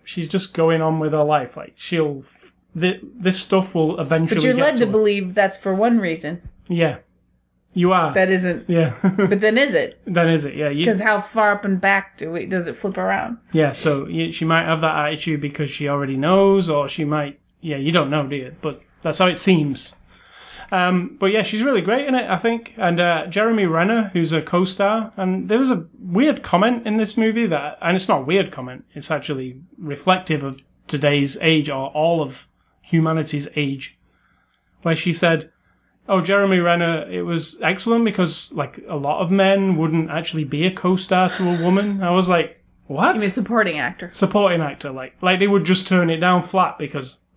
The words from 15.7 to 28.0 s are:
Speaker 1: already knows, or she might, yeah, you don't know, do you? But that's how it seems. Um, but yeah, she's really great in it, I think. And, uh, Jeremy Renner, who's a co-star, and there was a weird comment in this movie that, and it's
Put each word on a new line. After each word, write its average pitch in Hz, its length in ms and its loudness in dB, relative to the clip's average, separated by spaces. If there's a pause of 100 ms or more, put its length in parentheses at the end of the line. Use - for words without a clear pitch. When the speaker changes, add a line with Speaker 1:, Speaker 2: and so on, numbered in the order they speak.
Speaker 1:
already 139 300 -2
knows, 190 520 4
or 147 200 0
she 156 160 -4
might, 147 340 -4 (220)
yeah, 151 160 -6
you 139 140 -2
don't 156 180 2
know, 151 160 0
do 139 100 -8
you? 127 260 -10
But 147 200 -8 (220)
that's 160 160 -2
how 185 80 4
it 180 100 0
seems. 151 580 0 (800)
Um, 180 460 0
but 196 140 2
yeah, 214 100 2
she's 214 200 -4
really 254 180 2
great 247 260 0
in 254 80 0
it, 240 140 -2
I 185 80 0
think. 233 400 -4
And, 175 220 0
uh, 170 280 2
Jeremy 208 380 2
Renner, 190 480 2
who's 165 180 0
a 160 100 0
co-star, 196 760 0
and 185 320 -2
there 220 100 2
was 262 120 2
a 175 140 -2 (140)
weird 208 440 0
comment 233 440 2
in 214 80 0
this 220 220 0
movie 220 300 2
that, 147 340 -4
and 170 140 2
it's 185 120 -2